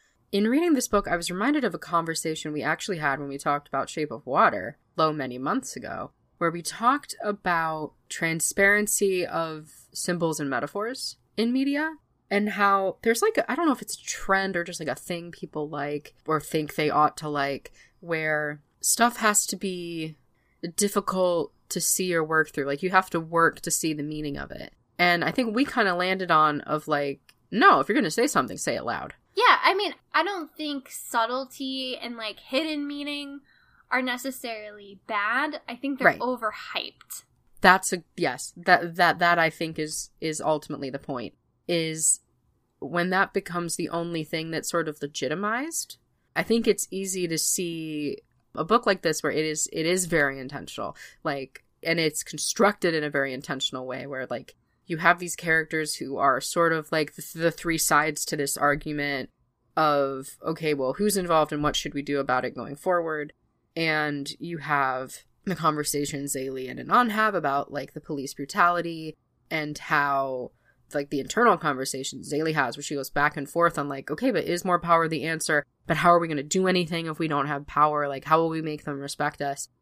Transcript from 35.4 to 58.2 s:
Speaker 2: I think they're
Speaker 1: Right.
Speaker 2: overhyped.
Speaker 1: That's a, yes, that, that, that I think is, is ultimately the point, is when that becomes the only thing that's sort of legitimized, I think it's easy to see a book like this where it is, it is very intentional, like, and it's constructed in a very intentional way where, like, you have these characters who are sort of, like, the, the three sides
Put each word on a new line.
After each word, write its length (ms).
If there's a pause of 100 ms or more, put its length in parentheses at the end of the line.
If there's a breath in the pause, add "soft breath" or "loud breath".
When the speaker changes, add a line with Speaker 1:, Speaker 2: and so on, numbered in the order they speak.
Speaker 2:
I 80
think 220
they're 100
Speaker 1:
Right. 120
Speaker 2:
overhyped. 1040 (360)
Speaker 1:
That's 320
a, 100 (140)
yes, 400
that, 400
that, 220
that 200
I 120
think 280
is, 320 (100)
is 200
ultimately 500
the 80
point, 360 (340)
is 520 (580)
when 320
that 220
becomes 440
the 140
only 340
thing 260
that's 200
sort 180
of 140
legitimized, 960 (360)
I 80
think 240
it's 240
easy 380
to 100
see 800 (360)
a 100
book 220
like 160
this 200
where 100
it 120
is, 280
it 140
is 200
very 320
intentional, 580 (260 loud breath)
like, 420 (180)
and 180
it's 220
constructed 720
in 100
a 60
very 240
intentional 520
way 200
where, 200
like, 280 (320)
you 120
have 200
these 180
characters 600
who 200
are 240
sort 320
of, 200
like, 240
the, 220
the 120
three 280
sides 460